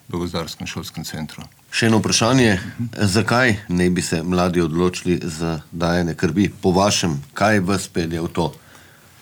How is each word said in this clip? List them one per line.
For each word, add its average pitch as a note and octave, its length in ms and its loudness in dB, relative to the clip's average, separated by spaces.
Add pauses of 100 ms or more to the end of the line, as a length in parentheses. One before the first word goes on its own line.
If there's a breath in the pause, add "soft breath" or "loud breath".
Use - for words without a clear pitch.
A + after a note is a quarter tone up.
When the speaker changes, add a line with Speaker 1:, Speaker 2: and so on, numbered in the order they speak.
Speaker 1:
v F2+ 100 -8
gozdarskem F2 500 -6
šolskem - 380 -12
centru. - 380 -10 (240)
Speaker 2:
Še - 200 -2
eno A2 120 4
vprašanje. A2+ 580 4
Speaker 1:
Mhm. A#2 300 -8 (120)
Speaker 2:
Zakaj A2 580 2 (100)
naj F2+ 240 2
bi F2 120 0
se E2 200 -2
mladi F2+ 380 2
odločili F2 600 0
za E2 460 -4
dajanje E2+ 480 0
krvi? F2 360 2
Po - 220 0
vašem, F#2+ 400 2 (180)
kaj G#2 300 2
vas F#2 260 0
pelje E2 340 -4
v E2+ 80 -4
to? D#2+ 260 -2 (680 loud breath)